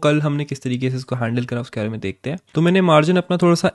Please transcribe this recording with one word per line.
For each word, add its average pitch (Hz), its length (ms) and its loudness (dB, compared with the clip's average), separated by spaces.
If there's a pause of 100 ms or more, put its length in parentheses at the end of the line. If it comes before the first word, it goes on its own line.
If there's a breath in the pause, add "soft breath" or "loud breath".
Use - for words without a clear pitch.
कल 151 180 2
हमने 147 240 -2
किस 139 180 -10
तरीके 127 280 -2
से 127 60 -4
इसको 127 200 -8
हैंडल 120 280 -2
करा, 120 160 -6
उसके 117 200 -8
बारे 107 100 -4
में 110 100 -8
देखते 98 300 -8
हैं। 175 80 -6 (160)
तो 151 60 0
मैंने 180 220 4
मार्जिन 160 340 4
अपना 180 200 0
थोड़ा 170 200 4
सा - 180 0